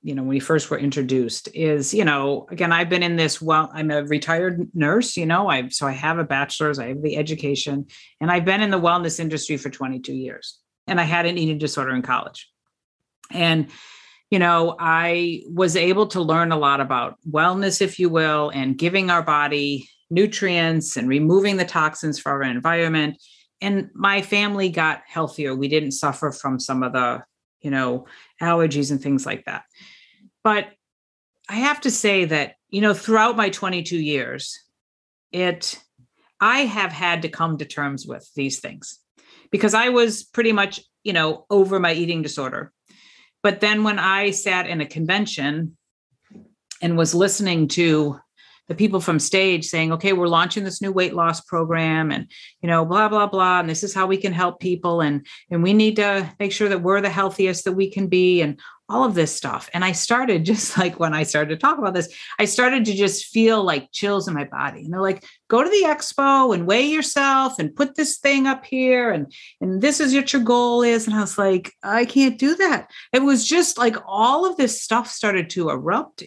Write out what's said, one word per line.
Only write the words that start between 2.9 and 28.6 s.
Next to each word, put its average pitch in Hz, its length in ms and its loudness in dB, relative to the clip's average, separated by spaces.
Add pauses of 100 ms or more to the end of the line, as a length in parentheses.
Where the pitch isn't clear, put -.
in 170 120 0
this, 160 240 0
well, 156 340 2
I'm 156 180 -2
a 147 120 0
retired 165 720 -2
nurse, 180 420 0
you 170 120 -2
know, 180 220 0
I've, 127 220 -2
so - 140 -4
I 135 60 -2
have 151 260 -4
a 165 60 -2
bachelor's, 143 560 -2
I 117 80 -8
have 139 160 -8
the 151 120 -2
education, 143 720 -4 (340)
and 165 120 0
I've 175 120 2
been 190 180 0
in 208 100 0
the 190 80 0
wellness 170 400 0
industry 156 380 -4
for 135 120 -8
twenty-two 131 460 -10
years, - 440 -12 (280)
and 180 120 0
I 170 40 2
had 170 240 0
an 175 100 -2
eating 160 220 -2
disorder 143 360 -4
in 127 60 -2
college. - 480 -6 (840)
And, 165 380 0 (640)
you 196 80 2
know, 170 400 4
I 170 680 0
was 170 280 0
able 185 320 2
to 190 140 -4
learn 165 300 2
a 160 60 2
lot 139 240 2
about 131 360 -4 (120)
wellness, 180 520 0
if 190 180 -2
you 180 100 4
will, 156 400 2
and 135 280 -2
giving 180 340 0
our 170 100 4
body 147 680 0 (220)
nutrients 170 880 0
and 120 100 -2
removing 175 500 4
the 180 80 0
toxins 156 540 -2
from 143 140 -4
our 139 100 -2
environment. 160 800 0 (400)
And 196 320 -2
my 196 280 0
family 202 460 0
got 160 400 -2
healthier. 151 480 -4
We 139 140 -2
didn't 151 240 0
suffer 143 400 -4
from 131 260 -4
some 127 240 -4
of 123 80 -4
the, 123 320 -2 (380)
you 143 100 -6
know, 127 360 -2 (340)
allergies 160 500 2